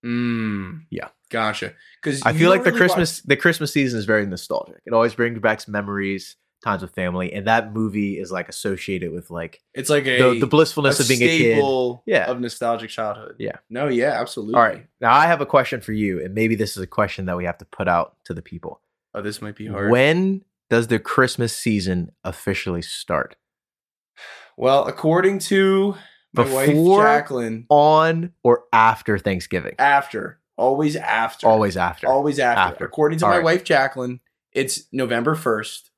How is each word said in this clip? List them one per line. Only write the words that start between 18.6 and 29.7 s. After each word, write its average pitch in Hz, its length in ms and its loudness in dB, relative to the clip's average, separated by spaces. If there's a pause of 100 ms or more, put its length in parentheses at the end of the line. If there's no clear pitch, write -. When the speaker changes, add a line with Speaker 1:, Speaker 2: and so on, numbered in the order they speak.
Speaker 1:
Oh, 104 80 -10
this 104 200 -8
might 104 140 -14
be 107 120 -14
hard. 101 220 -2
Speaker 2:
When 170 540 2 (260)
does 117 180 2
the 113 100 2
Christmas 120 580 0
season 92 560 -2 (120)
officially 90 580 -6
start? - 540 -6 (1200)
Speaker 1:
Well, 135 300 4
according 185 540 2
to 196 560 2 (380)
my 120 180 4
wife, 135 160 2
Speaker 2:
Before, 175 340 6
Speaker 1:
Jacqueline. 120 680 0
Speaker 2:
on, 156 640 4 (120)
or 120 280 4
after 110 460 4
Thanksgiving? 92 600 -6